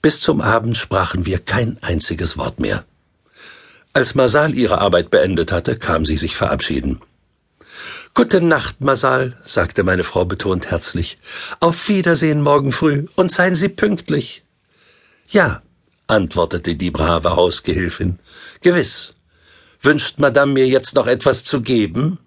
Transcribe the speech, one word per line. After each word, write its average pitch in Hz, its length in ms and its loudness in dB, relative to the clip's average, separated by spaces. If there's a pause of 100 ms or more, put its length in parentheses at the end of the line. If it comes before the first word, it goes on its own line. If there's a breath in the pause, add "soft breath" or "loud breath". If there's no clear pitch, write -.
Bis 151 180 2
zum 147 200 0
Abend 107 360 0
sprachen 92 500 -2
wir 92 120 -2
kein - 420 -4
einziges 85 560 -4
Wort - 220 -8
mehr. 50 260 -4 (1080 loud breath)
Als 131 240 0
Masal 135 420 4
ihre 104 200 2
Arbeit 87 320 2
beendet 82 420 2
hatte, 85 260 -2
kam 80 260 -2
sie 78 120 -2
sich 80 180 -4
verabschieden. 69 680 -4 (1120 loud breath)
„Gute - 260 4
Nacht, 160 400 0
Masal“, 131 640 0
sagte 92 400 -2
meine 92 180 0
Frau 90 220 0
betont 92 480 -4
herzlich. - 460 -4 (420 loud breath)
„Auf 170 280 0
Wiedersehen 160 540 2
morgen 143 300 2
früh 147 420 0
und 180 160 -2
seien 180 240 2
Sie 175 140 0
pünktlich.“ 185 760 -4 (840 soft breath)
„Ja“, 165 340 2 (460)
antwortete 87 680 0
die 85 160 -4
brave 82 460 0
Hausgehilfin. 90 840 0 (420 loud breath)
„Gewiss. - 520 0 (680 soft breath)
Wünscht 147 360 0
Madame 139 360 2
mir 131 120 4
jetzt 127 280 0
noch 117 120 2
etwas 127 380 0
zu 139 160 -2
geben?“ 120 680 0